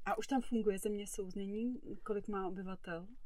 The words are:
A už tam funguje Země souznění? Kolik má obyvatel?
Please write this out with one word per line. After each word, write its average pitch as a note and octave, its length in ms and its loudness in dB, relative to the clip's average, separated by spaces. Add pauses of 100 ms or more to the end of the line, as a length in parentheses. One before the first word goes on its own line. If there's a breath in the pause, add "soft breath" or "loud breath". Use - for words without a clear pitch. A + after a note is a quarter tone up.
A G3+ 140 2
už G#3+ 80 -2
tam C4 160 4
funguje G#3 360 4
Země G3+ 280 0
souznění? G3+ 760 -2 (240)
Kolik G3+ 240 0
má G3 200 0
obyvatel? F#3 580 -4 (200)